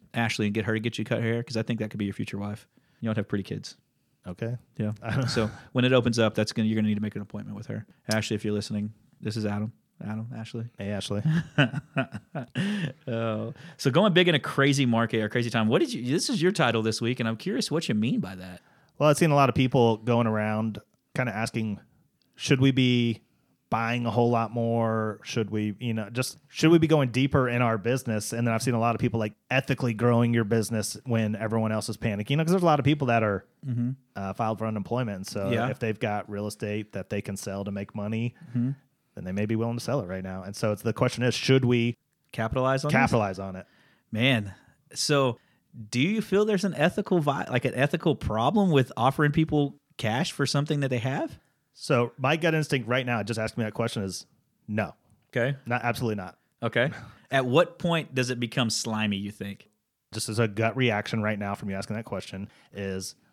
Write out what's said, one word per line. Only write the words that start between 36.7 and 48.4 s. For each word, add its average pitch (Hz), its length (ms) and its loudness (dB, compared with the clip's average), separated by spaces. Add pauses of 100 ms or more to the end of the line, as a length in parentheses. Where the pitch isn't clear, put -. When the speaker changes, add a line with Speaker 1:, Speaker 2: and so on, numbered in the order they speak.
Speaker 2:
that 98 180 -10
they 104 100 -2
can 98 160 -8
sell 98 280 -6
to 101 60 -6
make 101 240 -8
money, 113 400 -4 (140)
Speaker 1:
Mm-hmm. 123 220 -2 (440)
Speaker 2:
Then - 80 -10
they 90 80 -8
may 101 140 -2
be 110 100 0
willing 117 220 -2
to 117 60 -8
sell 139 180 -2
it 92 60 -8
right 92 160 -8
now. 92 200 -8
And 95 120 -10
so 110 160 0
it's, 104 100 -4
the 113 120 0
question 123 300 0
is, 123 120 2
should 131 300 4
we 120 320 2 (340)
Speaker 1:
Capitalize 131 540 0
on 147 40 -2
this? 151 80 2
Speaker 2:
capitalize 104 420 4
on 95 160 -10
it? 92 100 -14 (460)
Speaker 1:
Man, 110 420 2 (400)
so 135 440 0 (520)
do 120 100 -2
you 202 220 2
feel 202 240 2
there's 208 200 0
an 190 100 -2
ethical 180 440 2
vi-, 143 300 0
like, 123 160 0
an 120 100 -2
ethical 147 400 2
problem 165 560 2